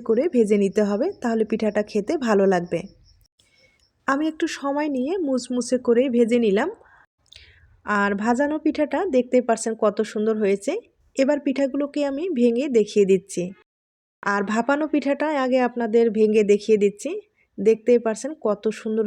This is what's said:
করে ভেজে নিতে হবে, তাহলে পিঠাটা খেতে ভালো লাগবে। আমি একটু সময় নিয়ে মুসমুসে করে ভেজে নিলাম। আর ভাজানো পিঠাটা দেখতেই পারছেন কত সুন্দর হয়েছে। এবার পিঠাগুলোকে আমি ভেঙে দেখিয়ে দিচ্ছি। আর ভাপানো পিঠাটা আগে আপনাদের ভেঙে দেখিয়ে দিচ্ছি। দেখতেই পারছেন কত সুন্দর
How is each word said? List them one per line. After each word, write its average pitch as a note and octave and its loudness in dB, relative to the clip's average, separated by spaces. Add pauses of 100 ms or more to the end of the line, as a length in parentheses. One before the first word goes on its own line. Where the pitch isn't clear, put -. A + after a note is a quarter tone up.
করে A3+ 2 (120)
ভেজে G#3+ 4
নিতে G3 0
হবে, G#3 -2 (140)
তাহলে A#3 0
পিঠাটা G#3+ 0 (100)
খেতে G#3 -2 (140)
ভালো G3 4 (100)
লাগবে। F3 -2 (1300)
আমি C#4 0
একটু D#4 -6 (140)
সময় C#4+ -4
নিয়ে C4 -4 (140)
মুসমুসে B3 -4 (100)
করে A#3+ 4 (120)
ভেজে A#3+ 2
নিলাম। A3 2 (1160)
আর G3+ 0 (120)
ভাজানো C#4 0
পিঠাটা D4+ -2 (160)
দেখতেই B3+ 2
পারছেন A3+ -2 (100)
কত G#3 0 (140)
সুন্দর G#3+ -2
হয়েছে। G3 0 (440)
এবার C4+ 2
পিঠাগুলোকে C#4 -2 (120)
আমি C#4 -6 (160)
ভেঙে A#3+ 2 (120)
দেখিয়ে G#3 2
দিচ্ছি। F#3 -2 (800)
আর G3+ -2 (100)
ভাপানো C#4 0
পিঠাটা C#4+ 0 (160)
আগে C4 2
আপনাদের A#3 2 (120)
ভেঙে G#3+ 4
দেখিয়ে G#3 2
দিচ্ছি। G3+ -2 (460)
দেখতেই A3 2
পারছেন A3+ -6 (140)
কত G#3 -2 (160)
সুন্দর A3 -4